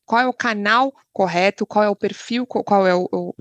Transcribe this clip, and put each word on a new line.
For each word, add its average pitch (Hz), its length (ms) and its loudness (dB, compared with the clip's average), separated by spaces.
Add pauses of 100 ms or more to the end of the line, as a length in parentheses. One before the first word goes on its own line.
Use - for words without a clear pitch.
qual 233 160 2
é 254 60 0
o 247 60 -2
canal 226 580 0 (220)
correto, 185 520 0
qual 214 200 2
é - 20 2
o 202 80 0
perfil, 233 500 -4
co-, 208 160 -4
qual 196 240 2
é 185 80 4
o, 180 160 0
o, 180 320 -6